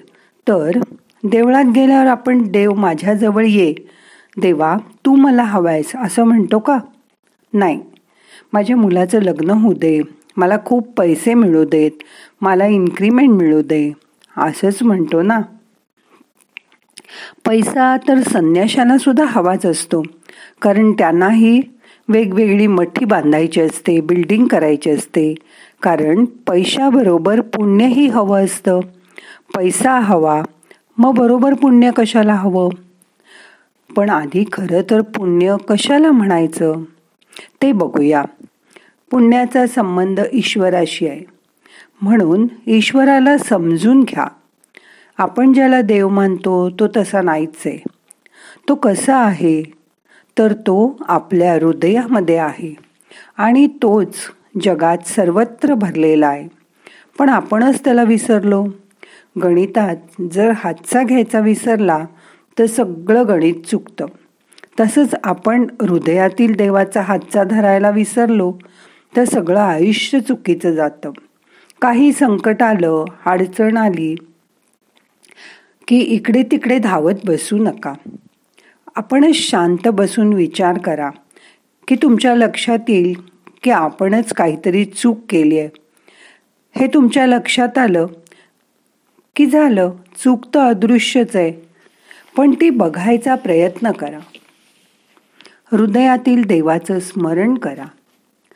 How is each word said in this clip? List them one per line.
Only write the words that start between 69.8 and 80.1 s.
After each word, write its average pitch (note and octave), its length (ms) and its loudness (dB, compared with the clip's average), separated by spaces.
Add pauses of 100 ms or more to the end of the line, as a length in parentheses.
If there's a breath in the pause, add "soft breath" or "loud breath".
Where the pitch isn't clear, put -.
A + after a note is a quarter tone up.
चुकीचं F3+ 520 -4
जातं. D3+ 380 -4 (720 soft breath)
काही B3+ 300 2
संकट A3 500 0
आलं, E3+ 420 0 (220)
अडचण F#3+ 500 -2
आली E3+ 380 -2 (1700 soft breath)
की B3 100 4
इकडे A#3 440 0
तिकडे C4 360 0
धावत F#3 340 0 (140)
बसू E3 300 -4
नका. G#3 360 -4 (1040 soft breath)
आपणच C#4 380 2
शांत F3 540 -2
बसून G#3 440 0